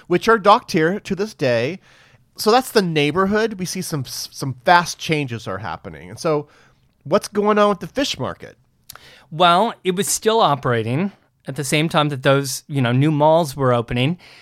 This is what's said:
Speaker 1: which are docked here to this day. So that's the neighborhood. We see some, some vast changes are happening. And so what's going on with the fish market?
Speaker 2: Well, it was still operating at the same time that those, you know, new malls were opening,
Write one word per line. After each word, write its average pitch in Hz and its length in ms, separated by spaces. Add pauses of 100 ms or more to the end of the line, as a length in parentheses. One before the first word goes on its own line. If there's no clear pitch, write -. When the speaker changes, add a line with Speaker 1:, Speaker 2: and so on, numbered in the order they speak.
Speaker 1:
which 175 220
are 226 100
docked 208 320
here 175 300
to 196 140
this 202 180
day. 131 480 (560)
So - 120
that's 254 220
the 220 100
neighborhood. 190 800
We 180 60
see 185 160
some, 143 240
some - 580
vast 175 340
changes 135 520
are 95 80
happening. 85 520
And 113 80
so 151 300 (560)
what's 143 240
going 208 320
on 208 80
with 202 140
the 175 60
fish - 300
market? 104 400 (760)
Speaker 2:
Well, 180 420 (100)
it 180 120
was 190 120
still 220 320
operating 135 720 (360)
at 135 80
the 151 80
same 156 260
time 151 200
that 135 140
those, 139 440
you 139 140
know, 120 100
new 139 200
malls 151 440
were 131 180
opening, 123 440 (240)